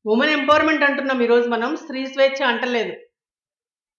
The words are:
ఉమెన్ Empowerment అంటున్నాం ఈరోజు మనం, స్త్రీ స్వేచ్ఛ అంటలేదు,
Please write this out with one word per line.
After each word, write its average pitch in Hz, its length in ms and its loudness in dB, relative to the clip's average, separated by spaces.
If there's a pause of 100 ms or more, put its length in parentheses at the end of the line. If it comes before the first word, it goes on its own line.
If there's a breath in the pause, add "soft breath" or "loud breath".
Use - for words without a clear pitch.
ఉమెన్ 247 260 2
Empowerment 302 520 2
అంటున్నాం 269 400 0
ఈరోజు 240 260 2
మనం, 240 260 -2
స్త్రీ 269 300 -8
స్వేచ్ఛ 269 400 0
అంటలేదు, 233 480 -2 (1040)